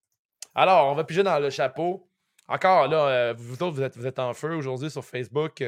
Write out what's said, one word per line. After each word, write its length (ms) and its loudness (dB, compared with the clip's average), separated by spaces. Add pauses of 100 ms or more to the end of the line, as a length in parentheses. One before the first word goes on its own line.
(560)
Alors, 360 6
on 40 -2
va 80 -2
piger 180 0
dans 180 2
le 120 -2
chapeau. 520 -4 (460)
Encore, 380 4
là, 220 2
euh, 280 2
vous 240 -14
autres, 140 -4
vous 60 -4
êtes, 160 -6
vous 100 -8
êtes 120 -6
en 140 -4
feu 220 -6
aujourd'hui 340 -6
sur 140 -10
Facebook. 640 -6